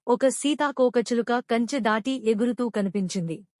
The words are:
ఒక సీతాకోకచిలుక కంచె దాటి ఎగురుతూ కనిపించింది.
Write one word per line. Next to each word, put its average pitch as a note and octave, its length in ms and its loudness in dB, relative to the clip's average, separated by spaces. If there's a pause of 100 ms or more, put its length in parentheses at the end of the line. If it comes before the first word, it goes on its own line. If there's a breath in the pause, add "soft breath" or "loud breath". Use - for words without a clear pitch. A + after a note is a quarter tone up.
ఒక B3 200 2
సీతాకోకచిలుక B3 1120 0
కంచె A#3 400 -2
దాటి A3 500 0
ఎగురుతూ A#3 400 0
కనిపించింది. F#3+ 800 -4 (120)